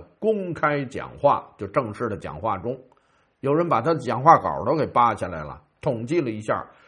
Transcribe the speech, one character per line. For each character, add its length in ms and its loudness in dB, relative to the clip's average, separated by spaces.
公 340 -2
开 320 0
讲 340 -10
话， 380 2
就 100 -8
正 280 -2
式 140 -2
的 80 -6
讲 220 -10
话 200 -2
中， 200 -8
有 140 0
人 140 2
把 120 2
他 140 2
的 60 -4
讲 220 -4
话 160 8
稿 260 -4
都 120 0
给 100 0
扒 280 4
下 140 -6
来 140 -8
了， 200 -14
统 260 -4
计 140 0
了 100 -2
一 120 -8
下， 240 -4